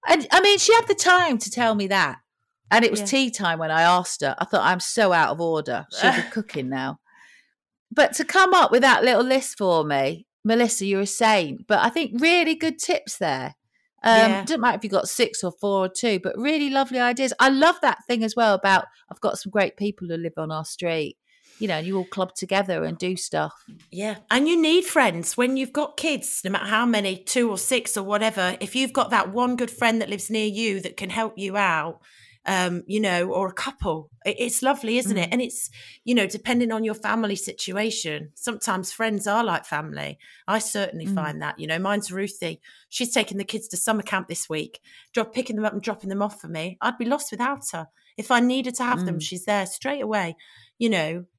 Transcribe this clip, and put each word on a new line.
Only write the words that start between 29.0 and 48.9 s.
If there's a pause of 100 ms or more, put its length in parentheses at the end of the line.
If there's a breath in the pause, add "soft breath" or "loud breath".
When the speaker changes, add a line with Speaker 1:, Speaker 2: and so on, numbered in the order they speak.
Speaker 2:
that
one
good
friend
that
lives
near
you
that
can
help
you
out, (460 soft breath)
um,
you
know,
or
a
couple, (160)
it,
it's
lovely,
isn't
it?
Speaker 1:
Mm.
Speaker 2:
And
it's, (340 loud breath)
you
know,
depending
on
your
family
situation,
sometimes
friends
are
like
family. (280 soft breath)
I
certainly
Speaker 1:
Mm.
Speaker 2:
find
that,
you
know,
mine's
Ruthie. (300 soft breath)
She's
taking
the
kids
to
summer
camp
this
week, (340 soft breath)
drop,
picking
them
up
and
dropping
them
off
for
me.
I'd
be
lost
without
her. (300)
If
I
needed
to
have